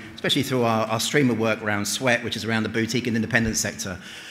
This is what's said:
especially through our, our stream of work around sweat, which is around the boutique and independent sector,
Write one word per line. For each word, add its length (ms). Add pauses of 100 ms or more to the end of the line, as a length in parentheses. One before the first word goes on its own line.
(140)
especially 280
through 200
our, 240
our 120
stream 300
of 100
work 220
around 240
sweat, 400
which 120
is 100
around 160
the 80
boutique 360
and 100
independent 420
sector, 400 (320)